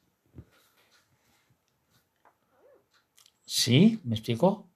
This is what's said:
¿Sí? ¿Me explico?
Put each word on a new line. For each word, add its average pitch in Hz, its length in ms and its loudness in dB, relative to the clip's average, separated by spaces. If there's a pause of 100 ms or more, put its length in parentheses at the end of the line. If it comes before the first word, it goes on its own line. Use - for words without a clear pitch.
(3500)
¿Sí? 180 600 2
¿Me 113 120 -6
explico? 120 600 -4